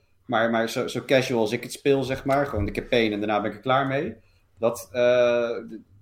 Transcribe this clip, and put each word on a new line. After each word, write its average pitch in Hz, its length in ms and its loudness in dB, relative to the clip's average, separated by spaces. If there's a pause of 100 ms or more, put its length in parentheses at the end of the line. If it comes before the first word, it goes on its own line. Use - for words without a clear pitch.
(260)
Maar, 117 240 0
maar 117 200 0
zo, 123 180 -4
zo 123 180 -6
casual 127 340 2
als 107 120 0
ik 120 120 -4
het 123 80 -12
speel, 139 320 2
zeg 131 220 -6
maar, 139 220 0
gewoon 101 180 -2
de 101 60 -4
campaign 113 400 0
en 104 80 -4
daarna 104 220 0
ben 107 80 -2
ik 104 60 -10
er - 80 -20
klaar 135 240 2
mee. 151 280 -4 (440)
Dat, 117 320 -2
eh, 120 580 4
d-, 113 280 -8 (240)